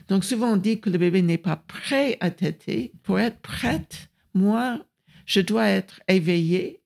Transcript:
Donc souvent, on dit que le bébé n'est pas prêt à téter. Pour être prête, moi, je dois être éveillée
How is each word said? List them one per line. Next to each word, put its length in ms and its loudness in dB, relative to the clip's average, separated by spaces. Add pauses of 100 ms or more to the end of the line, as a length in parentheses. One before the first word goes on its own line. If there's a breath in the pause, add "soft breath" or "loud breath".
Donc 160 2
souvent, 280 0
on 40 4
dit 240 0
que 100 -4
le 80 0
bébé 240 2
n'est 160 2
pas 180 -2
prêt 640 -4
à 100 0
téter. 640 -4 (120)
Pour 140 0
être 220 -2
prête, 720 -6 (240)
moi, 500 0 (400 soft breath)
je 160 0
dois 280 2
être 400 -2
éveillée 760 0